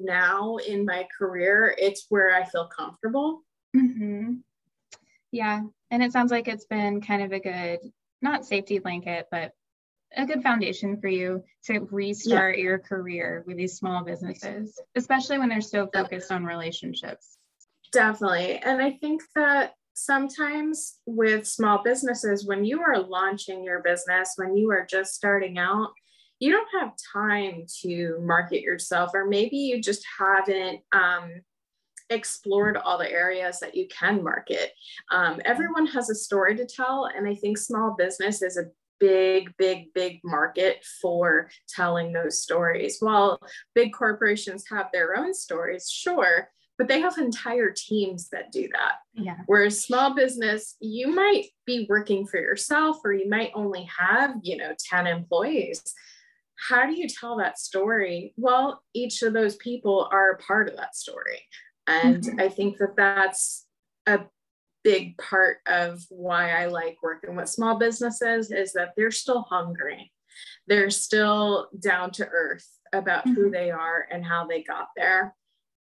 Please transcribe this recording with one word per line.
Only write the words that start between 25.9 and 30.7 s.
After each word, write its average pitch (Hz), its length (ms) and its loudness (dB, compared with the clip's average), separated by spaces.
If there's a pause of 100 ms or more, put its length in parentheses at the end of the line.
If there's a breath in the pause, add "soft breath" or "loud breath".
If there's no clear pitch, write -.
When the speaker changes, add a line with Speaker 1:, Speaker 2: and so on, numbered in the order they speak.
Speaker 1:
you 285 120 2
don't 415 160 2 (140)
have 226 120 -6 (200)
time 202 520 -2 (160)
to 170 400 -4
market 175 400 2
yourself, 175 520 -2
or 196 120 2
maybe 202 300 2
you 254 260 -2
just 208 240 -4 (140)
haven't, 190 640 2 (100)